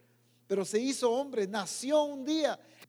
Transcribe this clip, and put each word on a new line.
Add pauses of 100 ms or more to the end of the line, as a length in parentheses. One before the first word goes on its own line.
(460)
pero
se
hizo
hombre,
nació
un
día, (280)